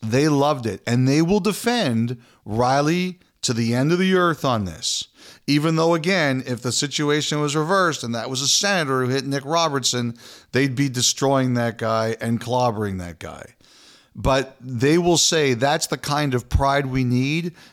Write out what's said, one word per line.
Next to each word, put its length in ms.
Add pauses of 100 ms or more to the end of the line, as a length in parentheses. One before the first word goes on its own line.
they 280
loved 360
it. 220
And 220
they 140
will 180
defend 800 (280)
Rielly 680 (260)
to 100
the 220
end 180
of 60
the 160
earth 300
on 200
this. 440 (380)
Even 300
though, 180
again, 520
if 160
the 100
situation 680
was 160
reversed 480
and 100
that 160
was 100
a 80
senator 560
who 60
hit 160
Nick 180
Robertson, 720 (360)
they'd 240
be 120
destroying 680
that 240
guy 420
and 200
clobbering 580
that 200
guy. 360 (600)
But 460
they 380
will 200
say, 360
"That's 340
the 100
kind 360
of 140
pride 380
we 160
need." 520 (180)